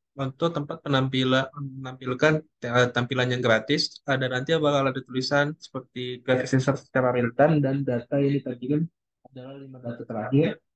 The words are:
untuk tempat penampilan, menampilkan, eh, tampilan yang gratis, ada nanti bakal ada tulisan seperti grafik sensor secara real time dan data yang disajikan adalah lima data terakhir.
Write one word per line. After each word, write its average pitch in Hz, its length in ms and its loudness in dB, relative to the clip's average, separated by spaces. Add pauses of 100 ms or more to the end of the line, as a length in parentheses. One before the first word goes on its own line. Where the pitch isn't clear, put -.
(160)
untuk 135 400 -2
tempat 156 240 -6
penampilan, 131 720 0
menampilkan, 131 840 -2 (300)
eh, 123 320 4
tampilan 123 400 0
yang 123 80 -4
gratis, 117 640 0
ada 131 240 0
nanti 139 240 0
bakal 143 320 2
ada 131 160 -2
tulisan 143 560 0
seperti 123 640 -12
grafik 127 240 2
sensor 135 320 2
secara 127 320 0
real 120 240 0
time 151 240 6
dan 139 240 0
data 123 320 -4
yang 139 160 2
disajikan 135 560 -2 (400)
adalah 135 320 -18
lima 135 240 -18
data 120 240 -12
terakhir. 117 560 0 (120)